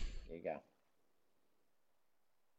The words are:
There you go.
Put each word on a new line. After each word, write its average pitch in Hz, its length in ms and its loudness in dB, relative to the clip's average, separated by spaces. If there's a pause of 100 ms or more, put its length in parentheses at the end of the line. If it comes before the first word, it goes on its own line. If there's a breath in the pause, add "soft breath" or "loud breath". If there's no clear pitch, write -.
(280 soft breath)
There 82 100 -6
you 85 60 -8
go. 78 140 2 (2000)